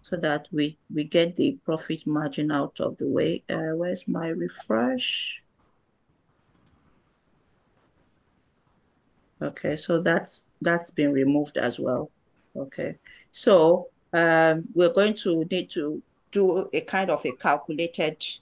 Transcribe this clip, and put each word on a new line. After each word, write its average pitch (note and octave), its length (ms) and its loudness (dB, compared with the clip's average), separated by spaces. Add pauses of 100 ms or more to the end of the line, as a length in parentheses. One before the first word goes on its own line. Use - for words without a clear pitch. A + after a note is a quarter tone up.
so - 160 -8
that D3+ 340 -2
we, D3+ 260 -2 (160)
we D3+ 80 -2
get E3+ 320 0
the C#3 300 0
profit D#3+ 420 -6
margin D3+ 460 -2
out C#3+ 260 -4
of - 200 -4
the C#3 100 -4
way. D#3+ 420 0
Uh, D#3+ 240 -4
where's F3+ 320 -6
my E3 220 -4
refresh? A3 1120 -4 (4000)
Okay, D3+ 320 -4
so E3 260 0
that's, - 640 -2
that's E3+ 300 0
been C#3+ 200 2
removed C#3+ 440 2
as A#2+ 240 -2
well. B2+ 300 -4 (460)
Okay, D3 400 -8 (360)
so, F3+ 560 6 (240)
um, E3 500 4 (120)
we're E3+ 180 6
going G#3 220 4
to E3 360 0
need F3+ 200 -4
to D3+ 300 -6 (300)
do F#3 420 2
a - 100 0
kind F#3+ 280 -2
of D3+ 160 0
a C3+ 60 -2
calculated D#3 920 -2 (180)